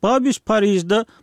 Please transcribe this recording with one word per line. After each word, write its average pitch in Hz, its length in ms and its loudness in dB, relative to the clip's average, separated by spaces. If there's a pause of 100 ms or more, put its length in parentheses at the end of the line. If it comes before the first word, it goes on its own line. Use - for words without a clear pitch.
Babiš 254 360 0
Parijde 202 640 0 (180)